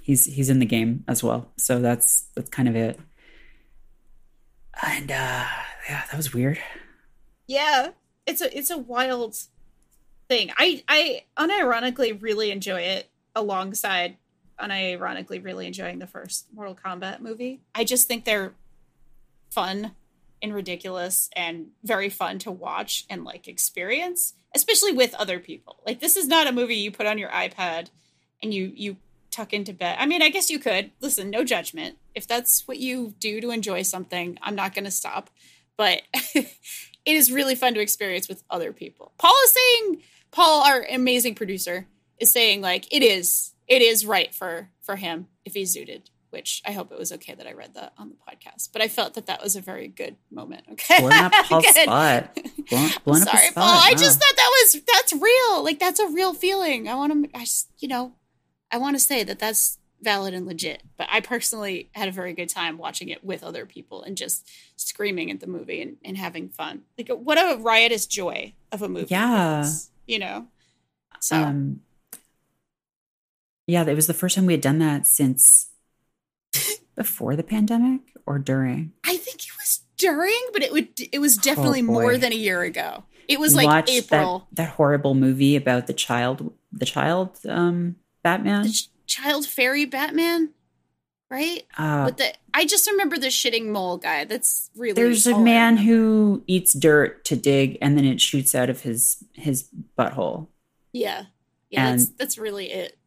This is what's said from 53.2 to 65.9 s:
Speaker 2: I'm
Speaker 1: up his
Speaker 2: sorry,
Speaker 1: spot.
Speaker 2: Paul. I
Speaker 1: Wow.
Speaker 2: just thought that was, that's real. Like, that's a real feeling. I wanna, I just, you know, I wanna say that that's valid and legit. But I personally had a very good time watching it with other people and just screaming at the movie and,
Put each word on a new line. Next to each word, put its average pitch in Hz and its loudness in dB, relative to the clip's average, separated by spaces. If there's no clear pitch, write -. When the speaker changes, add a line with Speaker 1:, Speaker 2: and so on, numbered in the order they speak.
Speaker 2:
I'm 196 4
Speaker 1:
up - 2
his - 6
Speaker 2:
sorry, - 6
Speaker 1:
spot. 339 -4
Speaker 2:
Paul. - 4
I 381 8
Speaker 1:
Wow. - 4
Speaker 2:
just 539 6
thought 554 6
that 494 4
was, 302 4
that's 466 2
real. 415 4
Like, 294 -2
that's 370 0
a 415 2
real 359 -2
feeling. 339 -2
I 233 -4
wanna, 294 0
I 247 -12
just, - -4
you 285 -12
know, 254 -6
I 233 -4
wanna 277 -2
say 254 0
that - -8
that's - -2
valid 196 -2
and 185 -8
legit. 170 -10
But - -8
I 220 0
personally 214 -6
had 208 -6
a - -8
very 180 -10
good 170 -8
time 165 -6
watching 165 -10
it - -12
with 190 -10
other 165 -12
people - -20
and 190 -12
just - -8
screaming 190 -6
at - -10
the - -16
movie 160 -10
and, - -14